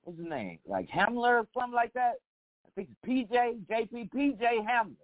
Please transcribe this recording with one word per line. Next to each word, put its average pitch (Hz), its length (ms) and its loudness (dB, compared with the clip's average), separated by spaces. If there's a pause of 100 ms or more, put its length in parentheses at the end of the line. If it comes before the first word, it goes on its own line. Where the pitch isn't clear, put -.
What's 165 160 -12
his 170 80 -8
name? 101 400 -6
Like 92 220 -2
Hamler 240 520 2
or 233 120 -4
something 247 220 -4
like 233 180 2
that? 240 220 0 (500)
I - 100 -20
think 185 160 -8
it's - 140 -20
P 254 260 2
J, 240 240 2 (120)
J 226 180 0
P, 233 260 -10
P 277 280 2
J 233 280 4
Hamler. 233 360 0